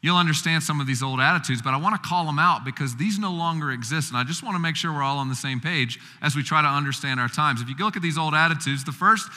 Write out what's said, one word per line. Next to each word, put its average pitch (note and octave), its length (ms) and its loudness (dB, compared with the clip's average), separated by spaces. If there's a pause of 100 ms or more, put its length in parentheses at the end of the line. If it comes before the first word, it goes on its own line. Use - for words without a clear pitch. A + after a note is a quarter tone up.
You'll F3 160 4
understand E3 460 2
some D3+ 180 -2
of C3+ 60 -2
these C3 140 0
old C3 200 0
attitudes, C#3+ 400 2
but C3 120 0
I C3+ 40 0
want F#3+ 180 0
to - 140 -8
call F3 160 0
them D3 120 -2
out D#3 280 2
because C3 320 -6
these G3 220 0
no G3+ 120 -4
longer E3 400 -2
exist, B2+ 380 -2
and B2 80 -4
I A#2+ 80 0
just D#3+ 180 -6
want A3 120 -4
to F3 40 0
make E3 160 0
sure E3+ 160 -2
we're D3 100 -2
all C#3 180 0
on C3+ 100 -2
the C3 40 -2
same B2+ 280 -4
page C3+ 360 -2 (240)
as C#3+ 140 2
we D3 80 -2
try D#3 180 4
to D3+ 60 6
understand C#3 540 0
our A#2+ 80 0
times. C#3+ 320 0
If A#2+ 80 -8
you C3+ 100 -8
look G#3 160 0
at G3+ 60 -4
these E3 160 -2
old D#3 160 0
attitudes, D3+ 500 2
the D3 80 -6
first G3+ 460 2